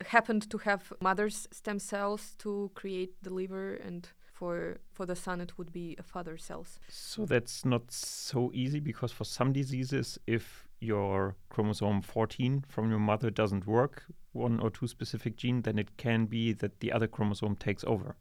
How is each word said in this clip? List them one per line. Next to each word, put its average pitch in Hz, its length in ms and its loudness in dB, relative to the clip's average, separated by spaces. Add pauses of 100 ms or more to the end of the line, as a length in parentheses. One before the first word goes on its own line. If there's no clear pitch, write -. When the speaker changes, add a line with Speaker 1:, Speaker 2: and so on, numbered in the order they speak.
Speaker 1:
happened 220 440 4
to 214 80 -4
have 202 320 0 (120)
mother's 208 500 2
stem 208 260 -4
cells 202 600 -2
to 202 360 -2
create 185 380 -4 (100)
the 190 80 -8
liver, 190 440 -4
and 175 340 -8 (240)
for, 170 460 -4 (160)
for 190 100 -6
the 175 120 -2
son 180 260 -4
it 175 160 -8
would 165 140 -8
be 170 260 -6
a 175 40 -8
father's 165 400 -8
cells. - 360 -10 (100)
Speaker 2:
So - 380 -6
that's - 400 2
not 120 260 2
so - 600 -2
easy, 135 260 0
because 127 320 -4
for - 120 -6
some 135 280 2
diseases, 131 720 0
if - 400 -2 (160)
your 98 540 2 (140)
chromosome 104 500 2
fourteen 127 640 2
from 113 220 0
your 110 100 4
mother 107 320 4
doesn't 101 360 4
work, 117 380 4 (280)
one 117 280 2
or 110 100 4
two - 160 -2
specific - 500 -4
gene, 123 240 2
then 107 180 2
it - 200 -2
can 113 260 4
be 113 300 2
that - 260 -4
the 110 100 0
other 113 160 4
chromosome 104 500 2
takes - 280 -2
over 98 360 2